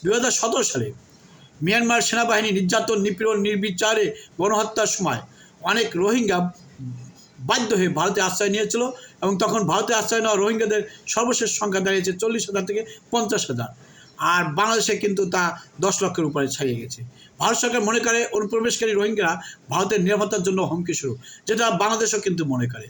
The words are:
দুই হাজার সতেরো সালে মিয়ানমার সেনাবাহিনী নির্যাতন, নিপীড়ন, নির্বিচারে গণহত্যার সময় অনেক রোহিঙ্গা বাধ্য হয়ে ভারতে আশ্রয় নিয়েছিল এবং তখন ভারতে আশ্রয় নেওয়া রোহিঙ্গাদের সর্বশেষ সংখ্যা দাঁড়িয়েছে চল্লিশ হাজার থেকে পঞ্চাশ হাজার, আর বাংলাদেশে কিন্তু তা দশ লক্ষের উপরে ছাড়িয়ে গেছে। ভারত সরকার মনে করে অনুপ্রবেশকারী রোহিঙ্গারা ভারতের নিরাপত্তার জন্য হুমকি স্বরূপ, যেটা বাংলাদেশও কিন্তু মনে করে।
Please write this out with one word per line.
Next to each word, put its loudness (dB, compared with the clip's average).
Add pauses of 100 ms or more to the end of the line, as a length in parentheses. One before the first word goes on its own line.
দুই 2
হাজার 2
সতেরো 0
সালে -2 (680)
মিয়ানমার 2
সেনাবাহিনী 2
নির্যাতন, 2
নিপীড়ন, 0
নির্বিচারে 0 (220)
গণহত্যার 2
সময় -2 (400)
অনেক 0
রোহিঙ্গা 2 (880)
বাধ্য 0
হয়ে 4
ভারতে 0
আশ্রয় 0
নিয়েছিল 0 (380)
এবং 0
তখন 0
ভারতে 2
আশ্রয় 2
নেওয়া 2
রোহিঙ্গাদের 2 (260)
সর্বশেষ 0 (100)
সংখ্যা 0
দাঁড়িয়েছে 0
চল্লিশ -2
হাজার -2
থেকে -4 (260)
পঞ্চাশ 0
হাজার, -4 (500)
আর 2 (120)
বাংলাদেশে 2
কিন্তু 0
তা 0 (220)
দশ 0
লক্ষের 0
উপরে 0
ছাড়িয়ে -4
গেছে। -12 (380)
ভারত 2
সরকার 0
মনে 2
করে 2
অনুপ্রবেশকারী 0
রোহিঙ্গারা 0 (280)
ভারতের 0
নিরাপত্তার 0
জন্য 0
হুমকি -2
স্বরূপ, -4 (280)
যেটা 0
বাংলাদেশও 0
কিন্তু -2
মনে 0
করে। -10